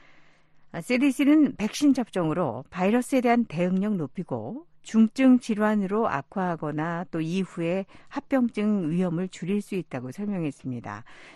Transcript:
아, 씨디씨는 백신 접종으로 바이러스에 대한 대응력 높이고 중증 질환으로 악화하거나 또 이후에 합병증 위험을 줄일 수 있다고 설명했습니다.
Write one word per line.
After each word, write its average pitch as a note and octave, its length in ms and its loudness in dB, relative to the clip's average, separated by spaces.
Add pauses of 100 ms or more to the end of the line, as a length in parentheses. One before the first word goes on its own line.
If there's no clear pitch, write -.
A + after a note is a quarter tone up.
(720)
아, F3 80 -10
씨디씨는 C#4 760 2
백신 C4 360 2
접종으로 D#3 760 -2
바이러스에 A#3 500 0
대한 A#3+ 240 2
대응력 F#3 520 0
높이고 D#3 720 -6 (160)
중증 B3 560 6
질환으로 G#3+ 720 0
악화하거나 E3 1000 -4
또 E3+ 120 -4
이후에 F3 640 -2 (220)
합병증 G#3+ 840 -2
위험을 F3+ 380 -2
줄일 G3+ 340 -4
수 - 140 -10
있다고 B2+ 360 -8
설명했습니다. C3 920 -8 (320)